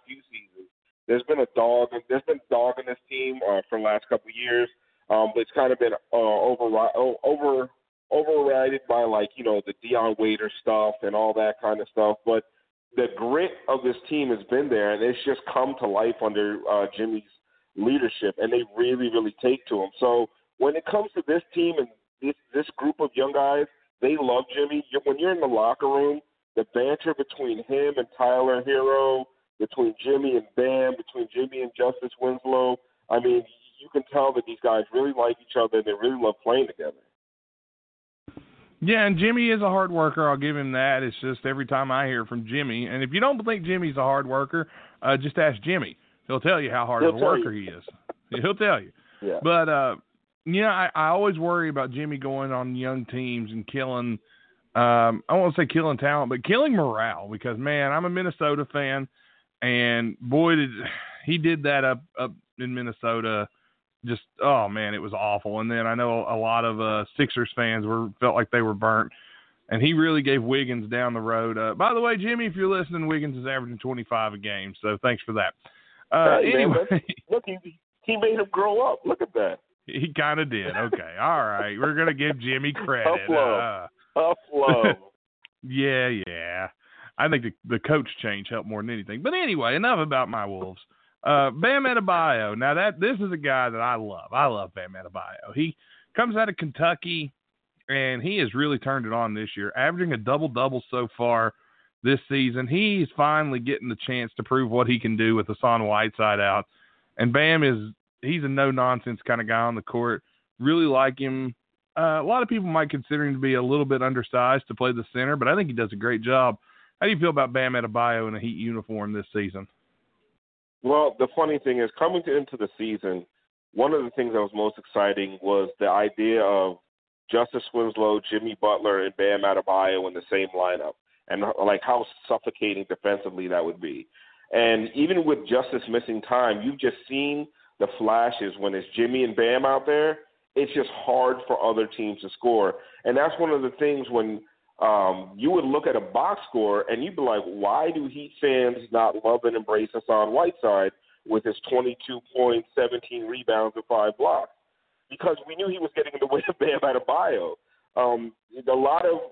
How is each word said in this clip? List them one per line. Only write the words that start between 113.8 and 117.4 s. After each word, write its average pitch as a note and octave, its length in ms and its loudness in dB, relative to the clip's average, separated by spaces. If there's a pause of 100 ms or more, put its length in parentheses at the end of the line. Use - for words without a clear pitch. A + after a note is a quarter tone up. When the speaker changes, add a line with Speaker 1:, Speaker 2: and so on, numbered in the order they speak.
Speaker 2:
bit C3+ 180 0
undersized B2+ 680 0
to A#2+ 40 -8
play B2+ 200 0
the A#2 180 -4
center, C3 240 -2
but B2+ 140 2
I D#3+ 60 4
think G3 120 0
he B2 80 -6
does A2+ 160 -2
a G#2 60 -10
great A2+ 240 0
job. B2 360 2 (440)
How G#3 60 4
do A3 40 4
you F3 80 0
feel E3+ 100 2
about C#3 220 0